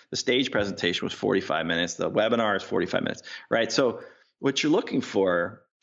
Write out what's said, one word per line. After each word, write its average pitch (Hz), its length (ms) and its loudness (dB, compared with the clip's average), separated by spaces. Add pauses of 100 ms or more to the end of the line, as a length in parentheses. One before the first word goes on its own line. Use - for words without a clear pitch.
The - 80 -6
stage 127 340 0
presentation 98 540 0
was - 80 -4
forty-five 92 540 0
minutes. 85 260 0
The 87 180 -2
webinar 107 460 2
is 95 60 -4
forty-five 95 400 -2
minutes, - 180 -6 (280)
right? 117 220 2
So 120 300 2 (380)
what 135 240 0
you're 151 80 2
looking 156 300 2
for 90 600 0 (220)